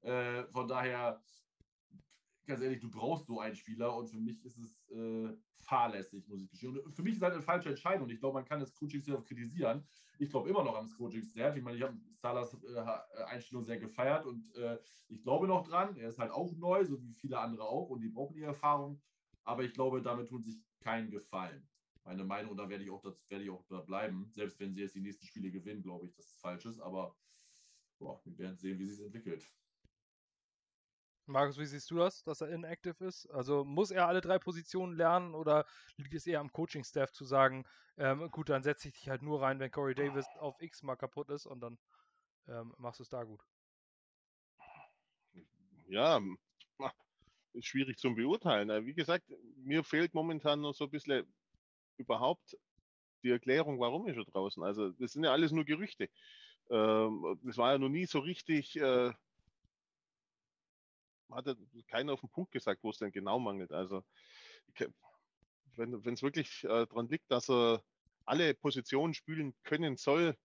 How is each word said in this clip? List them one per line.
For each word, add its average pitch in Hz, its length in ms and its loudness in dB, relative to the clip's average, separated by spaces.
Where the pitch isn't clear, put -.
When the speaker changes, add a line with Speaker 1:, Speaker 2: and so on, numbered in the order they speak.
Speaker 1:
Äh, 123 440 -2
von 123 220 -4
daher, 123 540 0
ganz 127 160 -4
ehrlich, 131 180 0
du 117 100 -10
brauchst 131 360 -4
so 113 140 -6
einen 104 160 -4
Spieler 117 400 -4
und 120 120 -6
für 110 120 -10
mich 113 240 -6
ist 117 140 -18
es, 113 320 -18
äh, 113 460 -4
fahrlässig, 101 680 -2
muss 98 140 -10
ich 95 80 -12
gestehen. 127 300 -10
Und 147 140 -12
für 165 100 -6
mich 214 120 0
ist 185 60 -4
halt 180 120 4
eine 160 80 -4
falsche 165 280 0
Entscheidung. 143 400 0
Ich 113 100 -8
glaube, 135 160 0
man 127 100 -4
kann 147 140 -4
das 135 140 -6
Coaching-Staff 143 520 -4
kritisieren. 120 600 -2
Ich 143 100 0
glaube - 200 0
immer 196 140 4
noch 117 140 0
am 110 120 -6
Coaching-Staff. 117 680 -2
Ich 123 60 -4
meine, 120 140 -6
ich 127 60 -2
habe 120 140 -4
Salas, 120 400 -4
äh, 117 220 -12
ha-, 113 300 -2
äh, 110 80 -6
Einstellung 120 400 -8
sehr 117 140 -4
gefeiert 131 480 0
und, 120 300 -10
äh, 117 220 -4
ich 107 140 -14
glaube 156 240 2
noch 180 200 4
dran. 180 300 2
Er 113 120 -6
ist 113 100 -10
halt 113 120 -2
auch 165 220 -4
neu, 180 320 4
so 135 160 -2
wie 117 120 -14
viele 127 260 -4
andere 113 240 -4
auch 135 260 -2
und 120 120 -6
die 110 80 -4
brauchen 143 260 -6
die 156 80 -10
Erfahrung. 143 580 0
Aber 117 200 -2
ich 120 100 -4
glaube, 131 280 2
damit 120 280 -2
tun 123 140 -8
sich 110 180 -10
keinen 113 300 -2
Gefallen. 92 580 -8
Meine 92 200 -8
Meinung, 101 320 -4
da 98 140 -8
werde 101 140 -8
ich 95 60 -10
auch, 98 120 -10
das - 280 -14
werde 98 140 -8
ich 98 60 -8
auch 92 180 -12
da 92 140 -10
bleiben. 98 500 -6
Selbst 104 280 -6
wenn 98 140 -6
sie 98 80 -6
jetzt 98 140 -6
die 98 60 -8
nächsten 98 240 -10
Spiele 95 260 -8
gewinnen, 95 320 -10
glaube 90 220 -10
ich, 87 100 -16
dass - 140 -20
es - 80 -20
falsch 90 280 -10
ist. 113 140 -10
Aber, 90 360 -8
boah, - 240 -14
wir 87 140 -16
werden 90 200 -8
sehen, 95 220 -6
wie 98 60 -4
sich's 101 160 -10
entwickelt. 98 500 -10
Speaker 2:
Markus, 139 280 4
wie 147 80 -4
siehst 143 260 -10
du 170 60 0
das, 180 260 2
dass 156 160 -6
er 156 100 -6
inactive 170 540 -8
ist? - 280 -8
Also 139 340 2
muss 180 260 2
er 180 160 6
alle 180 140 4
drei 175 180 4
Positionen 180 560 -4
lernen 170 400 4
oder 151 300 6
liegt 139 160 -10
es 160 120 -6
eher 165 140 2
am 147 140 -6
Coaching-Staff 147 580 -2
zu - 140 -12
sagen, 131 400 6
ähm, 143 340 2
„Gut, 156 160 -6
dann 135 160 2
setze 147 240 0
ich 135 60 -12
dich - 160 -12
halt 131 140 -4
nur 147 180 0
rein, 135 180 4
wenn 131 100 -2
Corey 139 240 0
Davis 139 320 0
auf 147 220 -8
X 165 220 -14
mal 131 120 -4
kaputt 139 340 -6
ist 147 160 -6
und 131 140 -14
dann, 120 180 -10
ähm, 117 300 -10
machst 120 240 -10
du's 117 80 -16
da 120 160 -6
gut“? 107 200 -18
Speaker 3:
Ja, 123 320 6
ist 123 140 -12
schwierig 131 320 0
zum 123 180 0
Beurteilen. 120 540 4
Äh, 107 160 2
wie 139 80 -8
gesagt, 170 360 0
mir 143 260 2
fehlt 165 300 2
momentan 156 480 2
noch 147 120 -2
so 147 120 -2
ein 139 60 -10
bisschen 139 340 0
überhaupt 123 600 0
die 123 80 4
Erklärung, 131 500 4
warum 147 260 2
ist 143 80 -2
er 110 80 -4
draußen. 98 400 -2
Also 101 280 0
das 120 200 -4
sind 156 140 0
ja 135 80 8
alles 151 180 6
nur 156 140 2
Gerüchte. 151 440 -4
Ähm, 110 680 4
es 110 80 -6
war 120 160 8
ja 139 40 6
noch 135 120 2
nie 175 160 2
so 156 140 0
richtig, 156 580 -2
äh, 127 340 6
hat 127 160 -6
er 131 80 0
keiner 135 260 -2
auf - 80 -4
den 120 80 -12
Punkt 180 220 -6
gesagt, - 320 -2
wo 107 60 0
es - 80 -6
denn 101 140 -4
genau 101 280 0
mangelt. 98 320 -4
Also, 95 320 -4
ich, - 140 -4
wenn, 117 300 -6
wenn's 120 180 -2
wirklich, 143 400 -2
äh, 117 240 4
dran 117 220 -4
liegt, 160 200 -4
dass 123 200 2
er 117 340 6
alle 156 280 4
Positionen 143 600 0
spielen 151 400 -4
können 151 340 0
soll 156 480 4